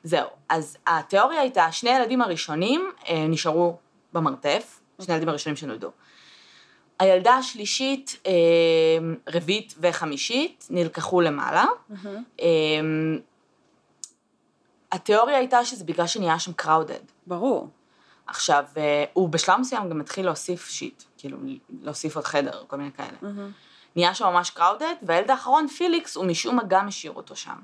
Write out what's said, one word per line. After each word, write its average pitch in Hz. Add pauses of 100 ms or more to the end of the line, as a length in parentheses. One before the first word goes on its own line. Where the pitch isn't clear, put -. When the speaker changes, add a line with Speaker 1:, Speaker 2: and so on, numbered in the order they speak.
Speaker 1:
זהו. 156 (200)
אז 156 (100)
התיאוריה 202
הייתה, 185
שני 240
הילדים 254
הראשונים, 202 (180)
אה, 160
נשארו 170 (360)
במרתף, 147
שני - (180)
Speaker 2:
אוקיי. 180
Speaker 1:
הילדים 160
הראשונים 147
שנולדו. 113 (1080)
הילדה 190
השלישית, 262 (100)
אה, 190 (960)
רביעית 170
וחמישית, 170
נלקחו 175
למעלה. 147 (400)
Speaker 2:
אהה. 202 (280)
Speaker 1:
אה, 170 (2500)
התיאוריה 220
הייתה 254
שזה 240
בגלל 170
שנהיה 170
שם 175 (100)
crowded. - (140)
Speaker 2:
ברור. 247 (580)
Speaker 1:
עכשיו, 143 (120)
אה, 147
הוא 180
בשלב 170
מסוים 226
גם 156
התחיל 185
להוסיף 175
שיט, - (160)
כאילו, 135 (440)
להוסיף 151
עוד 151
חדר, 135
כל 139
מיני 143
כאלה. - (140)
Speaker 2:
אהה. 202 (480)
Speaker 1:
נהיה 175
שם 214
ממש 175
crowded, 190 (200)
והילד 190
האחרון, 269
פיליקס, 339
הוא 185
משום 180
מה 233
גם 196
השאיר 170
אותו -
שם. -